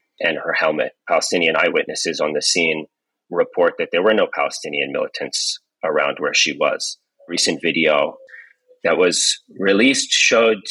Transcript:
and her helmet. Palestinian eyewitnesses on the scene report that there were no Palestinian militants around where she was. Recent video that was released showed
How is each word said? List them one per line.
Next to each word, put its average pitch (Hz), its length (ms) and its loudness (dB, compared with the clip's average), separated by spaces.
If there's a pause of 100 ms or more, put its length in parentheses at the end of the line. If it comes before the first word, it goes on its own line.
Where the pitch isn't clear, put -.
(200)
and 80 180 0
her 82 160 -4
helmet. 78 400 0 (140)
Palestinian 82 480 2
eyewitnesses 78 640 0
on 76 140 -2
the 73 80 -2
scene 78 460 0 (420)
report 85 480 0
that - 140 -4
there 85 120 0
were 107 100 4
no 98 200 2
Palestinian 71 580 -4
militants - 680 -6 (240)
around 73 360 0
where 73 140 -2
she 76 220 0
was. - 420 -2 (300)
Recent 85 340 -2
video 78 560 0 (680)
that 175 160 2
was - 420 2 (160)
released 101 540 2
showed 113 600 4